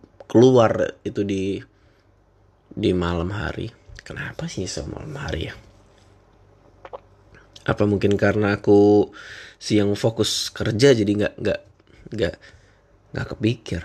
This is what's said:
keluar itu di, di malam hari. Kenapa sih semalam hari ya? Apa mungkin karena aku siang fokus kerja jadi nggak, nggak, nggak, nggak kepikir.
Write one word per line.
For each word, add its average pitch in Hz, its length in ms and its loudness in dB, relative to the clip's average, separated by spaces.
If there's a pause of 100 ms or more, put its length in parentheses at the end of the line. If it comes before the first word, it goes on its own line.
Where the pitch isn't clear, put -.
(300)
keluar 120 720 6
itu 104 240 -4
di, 98 320 -4 (1120)
di 98 240 -2
malam 87 400 -2
hari. 78 400 -8 (320)
Kenapa 120 400 -12
sih 101 240 -8
semalam - 480 -10
hari - 320 -8
ya? - 40 -14 (2000)
Apa 104 240 0
mungkin 101 240 0
karena 101 480 0
aku 104 480 6 (480)
siang 104 400 0
fokus - 560 -2
kerja 107 400 2
jadi 104 160 2
nggak, 101 320 0
nggak, - 200 -2 (520)
nggak, 90 220 -4 (840)
nggak - 100 -6 (100)
kepikir. 120 480 -4